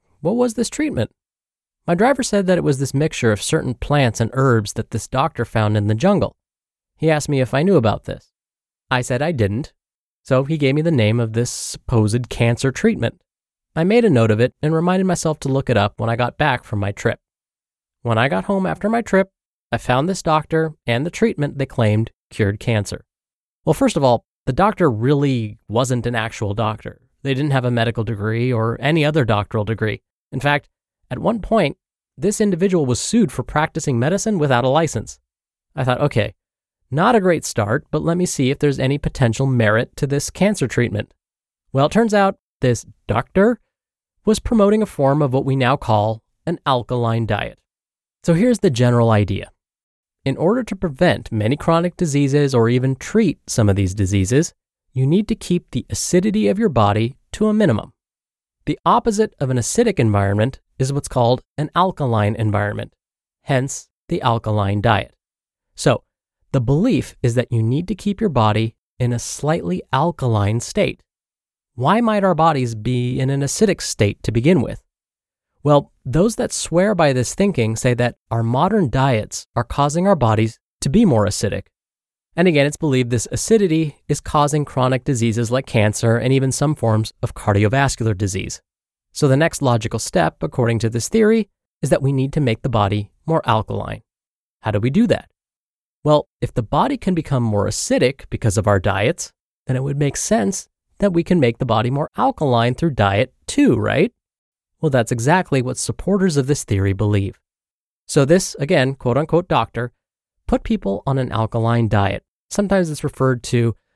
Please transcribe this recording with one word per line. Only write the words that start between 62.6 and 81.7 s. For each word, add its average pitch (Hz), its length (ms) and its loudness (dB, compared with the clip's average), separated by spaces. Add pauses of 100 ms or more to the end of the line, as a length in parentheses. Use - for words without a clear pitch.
hence 135 440 -2 (220)
the 170 140 -4
alkaline 107 580 0
diet. 107 340 0 (600)
So, - 280 0 (480)
the 139 80 2
belief 147 640 0
is 117 140 0
that 123 160 -2
you 113 100 0
need 135 280 0
to 214 60 -4
keep 202 240 -4
your 208 120 0
body 110 440 0 (220)
in 123 160 0
a 117 60 -4
slightly 170 640 -4 (100)
alkaline 120 640 0
state. - 440 -4 (720)
Why 165 260 2
might 214 220 0
our 185 120 2
bodies 143 380 2
be 123 460 -2
in 131 100 0
an 139 120 -2
acidic 175 400 0
state - 420 -2
to - 80 -4
begin 123 300 2
with? - 200 -6 (840)
Well, 143 280 2 (120)
those 160 320 0
that - 160 -4
swear 185 420 0
by 156 200 2
this 127 200 -2
thinking 123 420 0
say 123 200 0
that 120 220 -2 (120)
our 117 140 -2
modern 156 460 0
diets 131 680 -2
are 120 80 -2
causing 151 440 0
our 202 80 6
bodies 113 440 0 (220)
to 143 80 -2
be 208 160 4
more 113 200 4
acidic. 95 420 -4 (680)